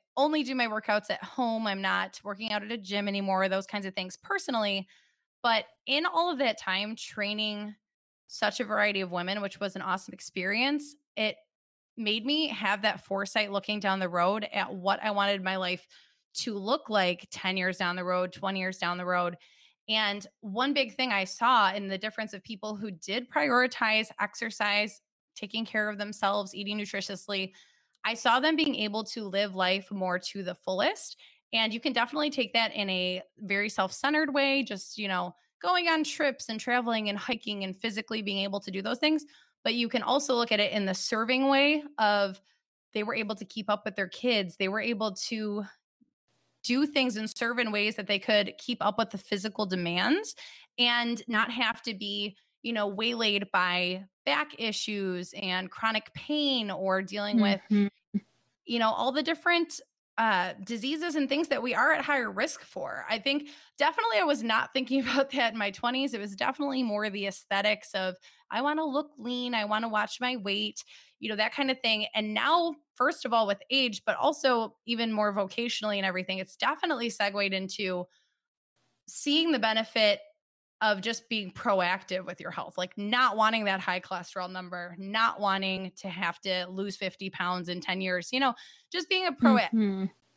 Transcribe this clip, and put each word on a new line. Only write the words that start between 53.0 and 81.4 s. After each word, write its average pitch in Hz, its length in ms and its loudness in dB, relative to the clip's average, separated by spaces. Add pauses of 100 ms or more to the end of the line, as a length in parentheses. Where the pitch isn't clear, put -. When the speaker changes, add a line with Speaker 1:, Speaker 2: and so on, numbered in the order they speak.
Speaker 1:
by 180 540 2 (180)
back 294 360 0
issues 196 760 -2
and 185 360 -4
chronic 220 440 -2
pain 277 560 0
or 190 320 0
dealing 208 380 0
with, 202 200 4 (100)
Speaker 2:
Mm-hmm. 208 160 6 (800)
Speaker 1:
you 233 120 -2
know, 220 120 4
all 254 220 0
the 294 100 2
different, 339 580 2 (380)
uh, 190 340 2 (100)
diseases 269 540 -4
and 277 120 2
things 311 200 0
that 247 140 0
we 247 120 -2
are 269 180 4
at 302 120 2
higher 262 260 0
risk 214 320 -2
for. - 460 -8
I 226 100 -2
think 277 300 -2 (300)
definitely 440 400 2
I 359 60 6
was 226 180 2
not 226 320 2
thinking 262 260 2
<laughs> 240 80 -2
about 269 220 2
that 240 240 0
in 226 40 -6
my 202 120 0
twenties. 247 440 -2
It 208 60 -6
was 202 160 -8
definitely 262 460 -2
more 214 260 0
the 202 180 -4
aesthetics 202 680 -2
of, 185 220 -2 (340)
"I 214 120 -2
wanna 302 220 0
look 294 340 -2
lean, 247 360 -4
I 220 100 2
wanna 214 240 0
watch 214 320 -2
my 254 160 -2
weight," 202 480 -4 (340)
you 220 120 -6
know, 214 60 -4
that 214 180 0
kind 269 160 0
of 262 100 -2
thing. 220 340 0
And 214 200 -2
now, 320 400 2 (200)
first 294 300 0
of 226 80 0
all, 226 140 4
with 202 240 -2
age, 247 340 0
but 208 120 2
also 226 600 2 (100)
even 226 260 -2
more 208 220 2
vocationally 214 600 -2
and 196 100 0
everything, 185 320 -2
it's 185 180 -8
definitely 277 540 0
segued 202 440 0
into 185 520 -4 (1000)
seeing 320 440 2
the 269 60 2
benefit 220 640 2 (600)
of 208 180 2
just 220 300 -4
being 208 220 -4